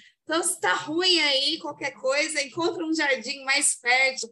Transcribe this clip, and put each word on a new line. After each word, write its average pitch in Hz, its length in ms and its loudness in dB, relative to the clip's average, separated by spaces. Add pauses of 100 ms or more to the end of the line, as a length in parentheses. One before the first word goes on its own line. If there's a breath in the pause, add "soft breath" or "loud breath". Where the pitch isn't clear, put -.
(220 loud breath)
Então, 330 200 -2
se - 180 -2
tá - 140 2
ruim 339 460 2
aí, 294 380 2
qualquer 285 340 -8
coisa, 294 500 0
encontra 339 420 -2
um 320 80 -2
jardim 277 520 -2
mais 285 360 0
fértil 254 520 2